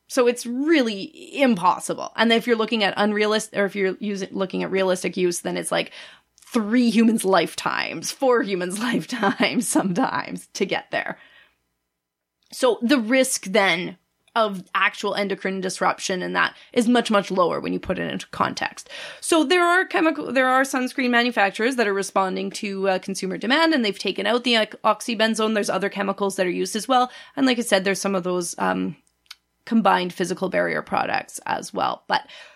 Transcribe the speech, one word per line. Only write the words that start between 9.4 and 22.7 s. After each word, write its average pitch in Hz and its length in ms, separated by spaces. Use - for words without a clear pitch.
sometimes - 840
to 196 120
get - 240
there. - 260
So 247 300
the 247 160
risk 254 480
then 185 520
of 208 260
actual 202 420
endocrine 190 440
disruption 185 640
and 180 140
that 170 180
is 226 160
much, 240 220
much 202 220
lower 180 280
when - 120
you - 80
put 180 180
it 85 120
into - 180
context. - 600
So 320 240
there 349 200
are 349 200
chemical, 311 480
there 254 160
are 262 140
sunscreen 254 480
manufacturers 233 640
that 226 120
are 202 60
responding 190 580
to, 196 360